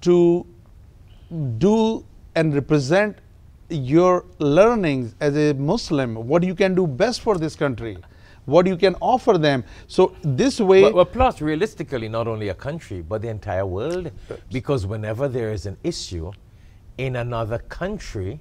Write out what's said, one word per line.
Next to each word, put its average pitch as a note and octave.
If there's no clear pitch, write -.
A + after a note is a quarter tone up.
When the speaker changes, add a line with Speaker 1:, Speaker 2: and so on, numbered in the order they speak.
Speaker 1:
to F3
do A3
and D#3+
represent D3+
your E3+
learnings D#3
as D3
a D3+
Muslim, C#3
what B2
you F#3
can F#3
do F3+
best F3+
for G#3
this D#3
country, A2+
what E3
you F#3+
can F#3
offer G#3+
them. D3
So F#3
this E3
way F#3+
Speaker 2:
Well, G#3+
well, F3+
plus, A#3
realistically, D3+
not A2+
only G#2+
a F#2
country, C3+
but G2
the A#2
entire G2
world, D3+
Speaker 1:
Yes. -
Speaker 2:
because B2+
whenever A2
there A#2+
is G#2
an F#2+
issue F2+
in B2+
another A#2
country, D3+